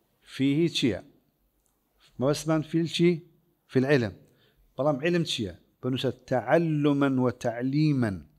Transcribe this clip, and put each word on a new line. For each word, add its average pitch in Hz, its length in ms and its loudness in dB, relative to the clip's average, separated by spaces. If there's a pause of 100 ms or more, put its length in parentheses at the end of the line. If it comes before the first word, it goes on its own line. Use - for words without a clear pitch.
(220)
فيه 139 460 0
چییە؟ 113 340 -2 (1160)
ما 123 80 -2
بس 147 220 -2
من 160 140 0
في 165 180 -2
الشي؟ 170 400 2 (460)
في - 120 -2
العلم. 127 360 2 (640)
بەڵام 143 260 -2
علم 175 200 0
چییە؟ 92 300 -6 (280)
بنووسە: 127 280 -2 (160)
«تعلما 143 960 2
وتعليما.» 123 1040 -2 (120)